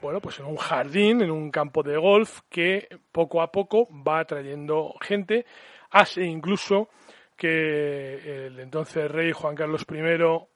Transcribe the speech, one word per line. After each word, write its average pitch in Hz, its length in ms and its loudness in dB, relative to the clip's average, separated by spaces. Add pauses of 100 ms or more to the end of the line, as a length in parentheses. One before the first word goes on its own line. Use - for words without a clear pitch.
bueno, 156 200 -6
pues 160 180 -12
en 139 60 -12
un 151 100 -8
jardín, 170 640 2
en 175 100 0
un 156 200 -6
campo 147 320 -2
de 143 140 -2
golf 202 520 4
que 185 380 0 (240)
poco 165 300 0
a 165 100 -2
poco 208 400 2
va 151 280 0
atrayendo 147 800 -4
gente, 208 440 -2 (460)
hace 190 320 6
incluso 180 640 -2 (460)
que 147 1120 -2
el 127 120 -16
entonces 147 520 -6
rey 160 220 0
Juan 151 220 -4
Carlos 156 280 -4
primero 165 720 0